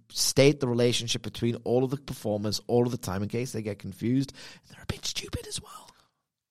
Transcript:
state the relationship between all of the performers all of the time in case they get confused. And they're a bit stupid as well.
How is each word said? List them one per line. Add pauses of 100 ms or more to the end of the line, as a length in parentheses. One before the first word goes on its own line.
(120)
state
the
relationship
between
all
of
the
performers
all
of
the
time
in
case
they
get
confused. (340)
And
they're
a
bit
stupid
as
well. (600)